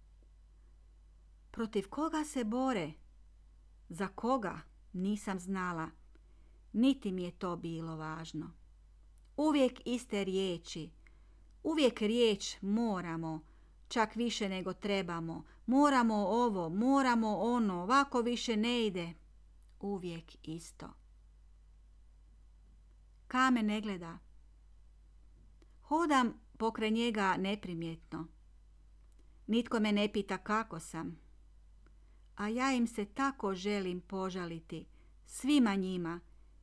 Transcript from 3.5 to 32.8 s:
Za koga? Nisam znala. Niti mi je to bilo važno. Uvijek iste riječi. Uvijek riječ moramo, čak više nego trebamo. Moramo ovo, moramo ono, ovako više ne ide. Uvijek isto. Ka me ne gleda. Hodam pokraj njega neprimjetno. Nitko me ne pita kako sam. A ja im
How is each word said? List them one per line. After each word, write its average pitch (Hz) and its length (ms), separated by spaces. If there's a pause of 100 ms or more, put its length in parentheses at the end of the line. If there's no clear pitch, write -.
Za 180 200
koga? 226 520 (320)
Nisam 190 480
znala. 180 500 (840)
Niti 254 400
mi 185 100
je 175 80
to 175 260
bilo 165 400
važno. 160 540 (840)
Uvijek 277 480
iste 220 400
riječi. 185 640 (720)
Uvijek 302 380
riječ 220 600
moramo, 185 840 (440)
čak 220 280
više 220 320
nego 185 240
trebamo. 175 720 (220)
Moramo 254 480
ovo, 202 540
moramo 233 720
ono, 208 440
ovako 262 380
više 233 360
ne 233 300
ide. 175 260 (680)
Uvijek 175 440 (180)
isto. 160 440 (2500)
Ka 262 240
me 240 120
ne 214 180
gleda. 180 380 (1600)
Hodam 294 580 (180)
pokraj 220 320
njega 214 460
neprimjetno. 170 920 (1200)
Nitko 233 340
me 214 120
ne 208 200
pita 196 260
kako 214 420
sam. 165 380 (1200)
A 202 120
ja 254 240
im 240 140